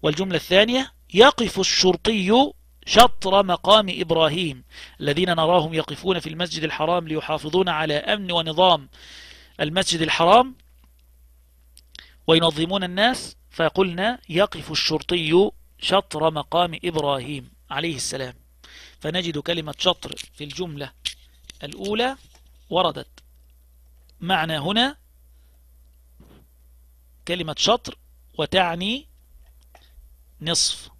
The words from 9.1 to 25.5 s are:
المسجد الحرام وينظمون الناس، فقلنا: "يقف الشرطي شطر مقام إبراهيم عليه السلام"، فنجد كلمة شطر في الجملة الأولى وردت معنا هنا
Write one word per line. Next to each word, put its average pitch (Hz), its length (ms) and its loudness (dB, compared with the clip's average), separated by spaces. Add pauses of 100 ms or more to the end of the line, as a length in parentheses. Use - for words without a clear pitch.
المسجد 165 400 -2
الحرام 202 540 4 (1700)
وينظمون 165 580 2
الناس، 202 520 -2 (140)
فقلنا: 185 680 -2 (100)
"يقف 170 420 -2
الشرطي 165 800 2 (280)
شطر 160 520 0
مقام 160 540 -2
إبراهيم 143 680 -4 (200)
عليه 151 260 -6
السلام"، 127 380 -8 (680)
فنجد 165 380 -4
كلمة 156 400 -6
شطر - 380 -4 (180)
في 147 100 -14
الجملة 143 480 -10 (680)
الأولى 214 540 -6 (540)
وردت 165 380 -2 (1120)
معنا 160 380 -2
هنا 226 380 -2 (2250)